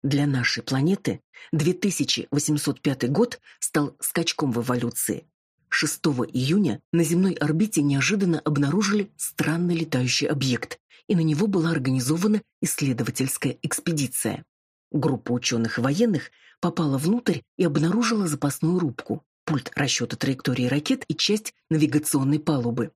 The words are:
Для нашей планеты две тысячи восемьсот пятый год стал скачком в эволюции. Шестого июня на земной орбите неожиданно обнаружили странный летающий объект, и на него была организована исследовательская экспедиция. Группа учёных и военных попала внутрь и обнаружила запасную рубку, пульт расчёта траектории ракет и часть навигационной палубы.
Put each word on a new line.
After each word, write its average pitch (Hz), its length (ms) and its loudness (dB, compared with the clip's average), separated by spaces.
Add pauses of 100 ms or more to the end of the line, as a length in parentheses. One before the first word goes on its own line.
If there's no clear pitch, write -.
Для 143 240 2
нашей 127 360 0
планеты 156 580 0 (320)
две 156 200 2
тысячи 180 580 -2
восемьсот 147 500 0
пятый 131 280 -2
год 190 320 0 (180)
стал - 420 -2
скачком 156 520 -2
в 117 100 -2
эволюции. 120 640 -4 (420)
Шестого 143 560 0
июня 139 560 2 (120)
на 170 100 4
земной 170 300 4
орбите 156 500 0
неожиданно 151 560 2
обнаружили 190 760 0
странный 170 580 -2
летающий 139 540 0
объект, 131 500 -2 (300)
и 208 80 2
на 165 40 4
него 160 280 2
была 170 220 2
организована 156 680 0 (220)
исследовательская 131 1000 -2
экспедиция. 139 840 -4 (480)
Группа 135 400 0
учёных 120 460 -2
и - 20 -2
военных 160 500 0 (300)
попала 160 380 0
внутрь 196 420 0 (160)
и 180 80 2
обнаружила 190 640 2
запасную 151 500 0
рубку, - 460 -4 (200)
пульт - 300 -4
расчёта 127 420 -2
траектории 127 500 -2
ракет 147 420 -2
и 156 60 -2
часть - 400 -2 (160)
навигационной 147 680 2
палубы. 120 580 -2